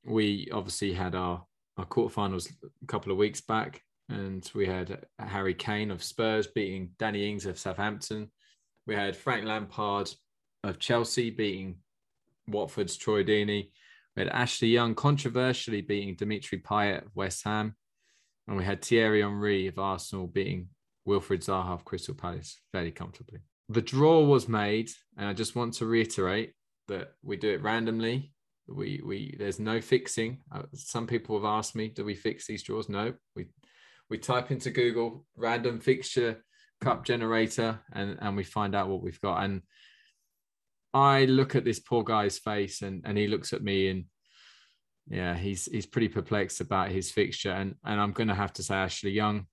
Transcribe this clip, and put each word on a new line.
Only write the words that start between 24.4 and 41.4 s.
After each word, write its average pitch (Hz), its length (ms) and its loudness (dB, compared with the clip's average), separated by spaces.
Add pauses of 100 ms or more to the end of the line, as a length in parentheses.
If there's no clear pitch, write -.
made, 107 400 2 (260)
and 101 100 -6
I 101 60 -2
just 110 240 -4
want 117 180 -2
to 113 120 -2
reiterate 110 680 2 (360)
that 95 340 -8
we 101 160 -6
do 107 100 0
it 87 140 0
randomly. 113 720 0 (340)
We, 98 340 -6
we, 101 360 -8
there's 101 200 -4
no 110 220 0
fixing. 123 600 0 (140)
Uh, - 100 -8 (100)
some - 320 -6
people 113 300 -2
have 104 100 0
asked 107 280 0
me, 110 140 -4
"Do 107 160 -8
we 104 100 -4
fix - 320 -4
these 107 160 -8
draws?" 104 280 -6
No. 107 240 -2 (200)
We, 90 120 -10 (640)
we 110 80 -4
type 123 320 0
into 127 200 -2
Google 117 540 2 (100)
"random 117 460 0
fixture 127 640 2 (380)
cup 120 240 2
generator," 113 760 2 (140)
and, 101 260 -4
and 101 160 -2
we 95 80 -2
find 101 300 -2
out 95 140 2
what 92 140 -2
we've 90 200 -8
got. 95 220 2
And 98 180 -4 (1300)
I 139 320 8
look 135 320 6